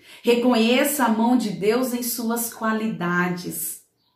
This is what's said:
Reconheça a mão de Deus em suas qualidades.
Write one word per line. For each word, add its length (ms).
Reconheça 840
a 40
mão 280
de 140
Deus 420
em 120
suas 500
qualidades. 1300